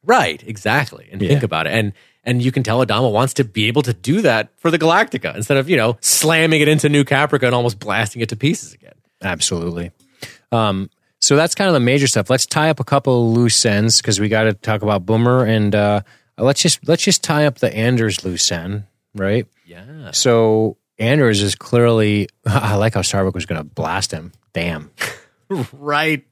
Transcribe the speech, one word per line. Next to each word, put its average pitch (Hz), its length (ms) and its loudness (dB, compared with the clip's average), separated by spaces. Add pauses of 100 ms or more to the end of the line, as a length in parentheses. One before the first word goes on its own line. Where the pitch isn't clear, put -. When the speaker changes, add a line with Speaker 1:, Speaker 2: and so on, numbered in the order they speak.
Speaker 1:
Right, 139 420 0
exactly. 110 640 -4
And 98 120 -6
Speaker 2:
Yeah. 95 80 0
Speaker 1:
think 139 120 4
about 80 240 -2
it. 71 60 -4
And, 104 220 -2 (280)
and 123 200 0
you 123 100 0
can 135 100 0
tell 117 220 2
Adama 117 260 2
wants 120 240 0
to 139 100 0
be 107 240 -2
able 120 120 0
to 123 140 -4
do 156 260 -2
that 113 380 0
for 170 120 0
the 160 80 0
Galactica 170 560 0
instead 113 220 -2
of, 135 140 0
you 180 80 4
know, 113 240 0
slamming 160 580 2
it 147 80 4
into 151 220 2
New 147 140 4
Caprica 139 400 0
and 123 100 2
almost 120 240 -2
blasting 107 420 -4
it 113 80 -2
to 110 80 -8
pieces - 380 -4
again. - 180 -20 (300)
Speaker 2:
Absolutely. 87 680 -6 (600)
Um, 101 380 -2 (300)
so - 160 2
that's - 180 2
kind 196 140 0
of 180 60 2
the 143 60 4
major 135 260 2
stuff. 110 220 0
Let's 127 160 0
tie 156 240 0
up 151 120 -2
a 120 40 -2
couple 123 460 2
of 113 40 2
loose 120 300 2
ends 110 380 2
'cause 101 180 -2
we 107 80 0
gotta 110 240 2
talk 104 300 -4
about 101 240 -2
Boomer, 117 400 2
and, 107 280 0
uh, 104 280 2 (340)
let's 131 240 0
just, - 260 -2
let's 165 160 0
just - 220 0
tie 151 220 2
up 135 140 -2
the 87 140 -2
Anders 113 520 0
loose 90 260 -2
end, 95 320 -8 (300)
right? 104 320 -2 (180)
Speaker 1:
Yeah. 113 460 -20
Speaker 2:
So 113 680 2 (220)
Anders 117 420 2
is 101 140 -2
clearly, 110 840 2
<laughs> - 100 -10
I 104 280 0
like 107 180 0
how 101 80 -2
Starbuck 95 340 -2
was 90 120 -8
gonna 78 180 -6
blast 82 480 -6
him. 85 200 -12 (200)
Damn. 82 440 -8
Speaker 1:
<laughs> - 40 -20 (720)
Right. 147 600 -2